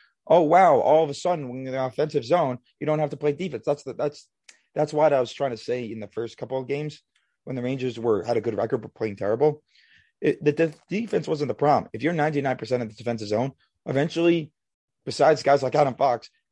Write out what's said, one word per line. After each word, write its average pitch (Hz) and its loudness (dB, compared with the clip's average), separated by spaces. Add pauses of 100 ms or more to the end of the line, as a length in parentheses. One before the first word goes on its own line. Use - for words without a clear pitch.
(260)
Oh 170 6
wow! 160 6
All 156 6
of 143 -2
a 139 -8
sudden, 160 -4
when 123 -10
you're 131 -10
in 127 -8
the 131 -2
offensive 143 -2
zone, 135 0 (220)
you 143 -6
don't 151 0
have 147 -2
to 147 -10
play 147 -2
defense. 143 -8
That's 147 -2
the, 135 -10
that's, - -6 (460)
that's 151 -2
what 151 4
I 135 4
was 120 -2
trying 139 -4
to 113 -8
say 123 -6
in 113 -10
the 101 -12
first 113 -8
couple 131 -6
of 123 -8
games 147 -6 (440)
when 131 -8
the 123 -6
Rangers 127 -4
were, 110 0
had 117 0
a 110 0
good 110 -2
record 113 -2
but 110 -14
playing 107 -4
terrible. 127 0 (580)
It, - 0
the 147 4
def-, 156 -2
defense 196 -4
wasn't 147 -2
the 131 -2
problem. 143 2
If 110 -10
you're 160 0
ninety-nine 147 -2
percent 123 -4
of 110 -8
the 104 -18
defensive 110 -6
zone, 120 0 (340)
eventually, 165 0 (560)
besides 143 2
guys 143 4
like 131 -2
Adam 139 2
Fox, 127 0 (220)